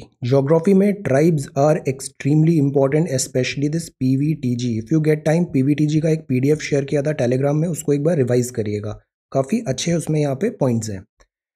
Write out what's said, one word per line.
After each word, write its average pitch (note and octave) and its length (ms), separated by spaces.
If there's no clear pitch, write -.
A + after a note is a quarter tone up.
Geography C#3+ 460
में G3 340
tribes D3 360
are D3+ 120
extremely D3+ 720
important, C#3 580
especially B2+ 520
this E3 180
पीवीटीजी। C3 720
If C3+ 120
you D#3+ 140
get D3+ 180
time, D#3+ 180
पीवीटीजी D3 460
का D#3+ 100
एक D#3+ 180
पीडीएफ़ C3+ 320
शेयर C#3 260
किया C#3+ 160
था D3+ 160
Telegram C3 380
में, D#3 120
उसको D3 260
एक C#3+ 100
बार E3 140
रिवाइज B2 340
करिएगा, G#2 400
काफ़ी C#3 360
अच्छे D3+ 260
उसमें D#3 260
यहाँ C#3 160
पे G3+ 140
पॉइंट्स A#2 300
हैं। F#2+ 120